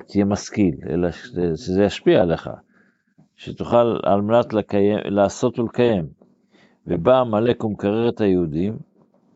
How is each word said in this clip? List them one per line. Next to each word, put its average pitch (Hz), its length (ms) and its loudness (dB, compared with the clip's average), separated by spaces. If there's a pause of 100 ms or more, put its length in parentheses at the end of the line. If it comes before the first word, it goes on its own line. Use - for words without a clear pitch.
תהיה 101 180 0
משכיל, 101 500 0 (140)
אלא 85 220 -2
שזה, 87 440 -4
שזה 92 280 0
ישפיע 123 380 2
עליך, 82 280 -2 (880)
שתוכל 117 680 0
על 101 180 2
מנת 113 320 0
לקיים, 104 520 0
לעשות 101 540 0
ולקיים. 113 480 0 (800)
ובא 127 320 2
עמלק 117 440 0
ומקרר 107 460 -2
את 113 120 -4
היהודים, 92 560 0 (580)